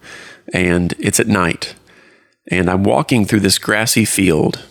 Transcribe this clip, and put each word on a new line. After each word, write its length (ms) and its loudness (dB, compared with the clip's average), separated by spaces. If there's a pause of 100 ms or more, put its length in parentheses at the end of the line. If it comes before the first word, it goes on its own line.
(520)
and 460 0
it's 200 -2
at 80 0
night. 480 0 (760)
And 200 0
I'm 160 2
walking 400 2
through 160 0
this 180 2
grassy 460 0
field, 680 0